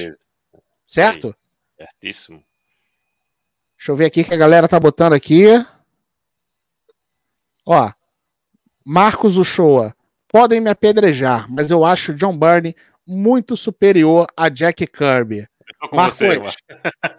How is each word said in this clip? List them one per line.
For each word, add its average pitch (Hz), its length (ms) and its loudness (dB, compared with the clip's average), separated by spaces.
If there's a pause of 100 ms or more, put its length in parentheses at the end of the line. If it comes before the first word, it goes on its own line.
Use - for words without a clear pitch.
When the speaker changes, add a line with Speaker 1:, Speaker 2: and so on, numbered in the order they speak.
Speaker 1:
vezes. 80 240 -18 (600)
Speaker 2:
Certo? 160 480 -2 (440)
Speaker 1:
Aí, 78 60 -20
certíssimo. 82 580 -20 (1300)
Speaker 2:
Deixa - 140 -10
eu 143 60 -4
ver 156 80 0
aqui 165 180 -2
que 170 100 -6
a 170 40 -4
galera 160 300 4
tá 170 120 2
botando 160 340 2
aqui. 156 320 2 (2250)
Ó, 131 260 0 (960)
Marcos 185 520 0
Uchoa. 143 580 0 (320)
Podem 233 320 2
me 226 100 -4
apedrejar, 151 840 0
mas 147 180 -6
eu 165 160 2
acho 175 260 -2
o 147 40 -8
John 185 200 -4
Byrne 165 400 0 (300)
muito 214 500 -2
superior 170 680 2 (100)
a 165 140 0
Jack 165 380 -4
Kirby. 120 600 -4 (200)
Speaker 1:
Eu - 120 -20
tô 147 100 -16
com - 60 -8
Speaker 2:
Marcos, 180 220 -2
Speaker 1:
você, - 100 -2
irmão. 127 240 -4 (680)